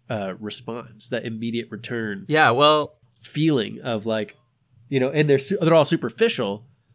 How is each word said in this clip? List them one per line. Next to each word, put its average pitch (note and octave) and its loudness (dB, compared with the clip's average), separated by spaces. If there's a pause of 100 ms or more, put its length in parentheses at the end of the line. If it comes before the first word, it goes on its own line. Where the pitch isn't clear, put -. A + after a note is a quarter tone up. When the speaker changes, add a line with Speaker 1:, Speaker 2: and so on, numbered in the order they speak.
Speaker 1:
uh, G2 -6
response, A2+ -8
that A#2+ -4
immediate A2+ -6
return A2 -6
Speaker 2:
Yeah, D3 4
well D3 4 (220)
Speaker 1:
feeling B2+ -2
of, A2+ -4
like, A2 -4 (540)
you C3+ 0
know, B2+ 2
and D3+ 2
they're C3+ 4
su-, - -2
they're D#3+ 4
all D#3 6
superficial, B2 -2 (300)